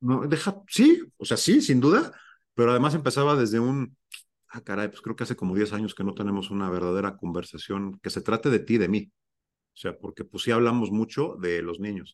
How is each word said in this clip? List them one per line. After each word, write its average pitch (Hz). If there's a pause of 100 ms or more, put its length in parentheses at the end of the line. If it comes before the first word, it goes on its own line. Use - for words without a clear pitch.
no, 127
deja, 165
sí, 320 (140)
o -
sea, 113
sí, 226
sin 131
duda, 170 (420)
pero 120
además 135
empezaba 143
desde 113
un, 131 (520)
ah, 113
caray, 104
pues -
creo 110
que 117
hace 120
como 92
diez 104
años 107
que 95
no 98
tenemos 98
una 98
verdadera 90
conversación 95
que -
se -
trate 110
de 117
ti, 117
de 90
mí. 104 (640)
O -
sea, 90
porque -
pues -
sí 120
hablamos 117
mucho 107
de 85
los 85
niños, 101